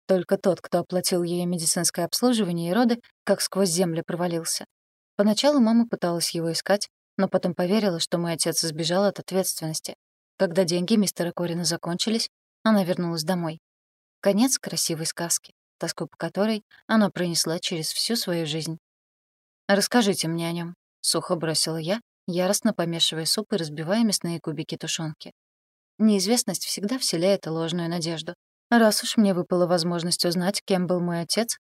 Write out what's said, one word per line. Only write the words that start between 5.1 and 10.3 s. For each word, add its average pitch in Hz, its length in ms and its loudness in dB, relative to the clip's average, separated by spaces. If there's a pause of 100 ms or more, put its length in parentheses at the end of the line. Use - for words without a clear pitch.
Поначалу 220 420 4
мама 233 260 6
пыталась 170 480 -2
его 165 180 -2
искать, 190 360 0 (300)
но 190 100 2
потом 180 260 0
поверила, 180 460 0
что - 180 -2
мой 170 160 -2
отец 160 280 -2
сбежал 165 420 0
от 190 160 0
ответственности. 180 760 -4 (420)